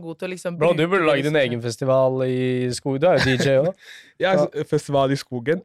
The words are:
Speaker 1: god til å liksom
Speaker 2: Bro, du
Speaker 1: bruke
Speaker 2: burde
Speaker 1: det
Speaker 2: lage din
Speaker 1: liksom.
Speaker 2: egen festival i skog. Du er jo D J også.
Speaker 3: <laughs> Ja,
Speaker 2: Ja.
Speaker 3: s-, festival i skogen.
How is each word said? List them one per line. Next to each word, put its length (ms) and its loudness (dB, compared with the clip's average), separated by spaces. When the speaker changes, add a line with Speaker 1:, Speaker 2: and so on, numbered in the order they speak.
Speaker 1:
god 180 -12
til 80 -10
å 60 -8
liksom 260 -8
Speaker 2:
Bro, 140 4
du 100 0
Speaker 1:
bruke 80 0
Speaker 2:
burde 140 2
Speaker 1:
det 20 2
Speaker 2:
lage 160 2
din 100 -2
Speaker 1:
liksom. 180 4
Speaker 2:
egen 100 -4
festival 640 0
i 440 -2
skog. 280 -4
Du 80 2
er 100 4
jo 60 2
D 140 2
J 240 2
også. 120 0
Speaker 3:
<laughs> 220 -20
Ja, 140 0
Speaker 2:
Ja. 120 2
Speaker 3:
s-, 240 -8
festival 420 0
i 40 0
skogen. 500 -4